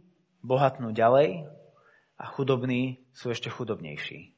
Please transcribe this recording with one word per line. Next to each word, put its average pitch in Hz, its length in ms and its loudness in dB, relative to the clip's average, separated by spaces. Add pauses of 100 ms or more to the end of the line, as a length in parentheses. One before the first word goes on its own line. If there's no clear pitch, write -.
(460)
bohatnú 127 480 2
ďalej 113 560 4 (680)
a - 100 -12
chudobní 127 720 0 (140)
sú 123 160 -6
ešte 113 180 -6
chudobnejší? 87 880 -8